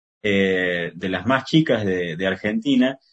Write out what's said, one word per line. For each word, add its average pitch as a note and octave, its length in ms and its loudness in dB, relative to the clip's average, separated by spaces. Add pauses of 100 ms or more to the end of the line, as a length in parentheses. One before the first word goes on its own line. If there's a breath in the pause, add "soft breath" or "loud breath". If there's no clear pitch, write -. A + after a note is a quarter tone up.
(220)
eh, F#2 720 0
de F#2+ 160 -6
las F2+ 160 -6
más C3 180 2
chicas C3+ 400 2
de, F2+ 320 -2
de F#2+ 100 -4
Argentina, A#2 720 0 (140)